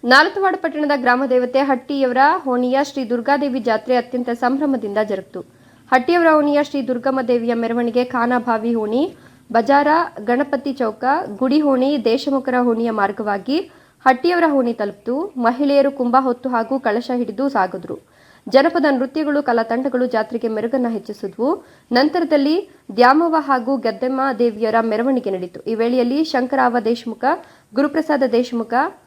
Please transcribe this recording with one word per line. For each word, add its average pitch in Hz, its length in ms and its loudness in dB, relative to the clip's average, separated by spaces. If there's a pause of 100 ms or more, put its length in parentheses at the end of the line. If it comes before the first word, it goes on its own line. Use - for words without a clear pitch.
ನಾಲತವಾಡ 370 540 4
ಪಟ್ಟಣದ 302 380 -2
ಗ್ರಾಮ 247 340 0
ದೇವತೆ 254 300 2
ಹಟ್ಟಿಯವರ 269 640 0 (260)
ಓಣಿಯ 247 360 0
ಶ್ರೀ 277 260 -6
ದುರ್ಗಾದೇವಿ 254 500 -2
ಜಾತ್ರೆ 226 360 -2
ಅತ್ಯಂತ 240 340 -4
ಸಂಭ್ರಮದಿಂದ 240 720 -2
ಜರುಗಿತು. 190 380 -8 (500)
ಹಟ್ಟಿಯವರ 330 460 4
ಓಣಿಯ 294 260 2
ಶ್ರೀ 294 240 -4
ದುರ್ಗಮ್ಮ 262 340 -2
ದೇವಿಯ 240 320 0
ಮೆರವಣಿಗೆ 233 520 0
ಖಾನಾಭಾವಿ 240 720 0
ಓಣಿ, 220 280 0 (480)
ಬಜಾರ, 277 360 4 (320)
ಗಣಪತಿ 262 540 -2
ಚೌಕ, 226 300 -4 (320)
ಗುಡಿ 262 260 2
ಓಣಿ, 269 280 2 (160)
ದೇಶಮುಖರ 262 560 0
ಓಣಿಯ 233 300 0
ಮಾರ್ಗವಾಗಿ 208 680 -2 (480)
ಹಟ್ಟಿಯವರ 339 460 4
ಓಣಿ 247 220 0
ತಲುಪಿತು. 220 420 -6 (220)
ಮಹಿಳೆಯರು 277 540 2
ಕುಂಭ 254 280 -2
ಹೊತ್ತು 254 300 -2
ಹಾಗೂ 247 300 -2
ಕಳಶ 240 360 -2
ಹಿಡಿದು 226 340 -4
ಸಾಗಿದ್ರು. 185 480 -4 (500)
ಜನಪದ 285 440 4
ನೃತ್ಯಗಳು, 285 520 -2
ಕಲಾ 233 200 0
ತಂಡಗಳು 247 420 -2
ಜಾತ್ರೆಗೆ 226 420 -4
ಮೆರುಗನ್ನ 226 400 -2
ಹೆಚ್ಚಿಸಿದ್ವು. 220 600 -6 (420)
ನಂತರದಲ್ಲಿ 294 640 2 (400)
ದ್ಯಾಮವ್ವ 311 440 4
ಹಾಗೂ 269 380 -2
ಗದ್ದೆಮ್ಮ 254 440 -4 (180)
ದೇವಿಯರ 220 420 0
ಮೆರವಣಿಗೆ 233 500 -2
ನಡೆಯಿತು. 180 300 -8
ಈ 226 140 -4
ವೇಳೆಯಲ್ಲಿ 240 480 0
ಶಂಕರಾವ 254 560 0
ದೇಶಮುಖ, 233 440 -4 (500)
ಗುರುಪ್ರಸಾದ 285 580 0
ದೇಶಮುಖ 233 420 -2 (340)